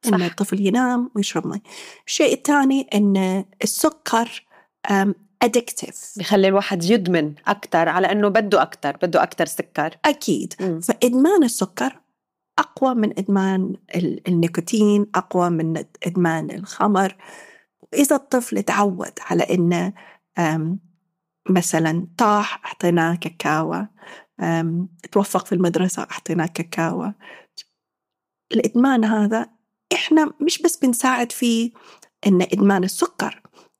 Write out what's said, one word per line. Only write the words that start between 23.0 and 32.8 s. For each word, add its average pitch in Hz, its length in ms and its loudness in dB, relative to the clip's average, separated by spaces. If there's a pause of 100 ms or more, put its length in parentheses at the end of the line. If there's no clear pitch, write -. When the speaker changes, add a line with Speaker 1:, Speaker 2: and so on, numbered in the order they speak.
Speaker 2:
كاكاو، 165 720 -4 (540)
آم، 170 480 -2 (240)
توفق 196 340 0
في - 80 -4
المدرسة، 180 480 0
أعطيناه - 440 -4
كاكاو. 170 680 -6 (1400)
الإدمان 233 520 2
هذا 220 420 0 (460)
إحنا 311 480 2
مش 311 220 -2
بس - 140 0
بنساعد 247 560 0
فيه 233 380 0 (560)
إن 180 160 4
إدمان 196 420 2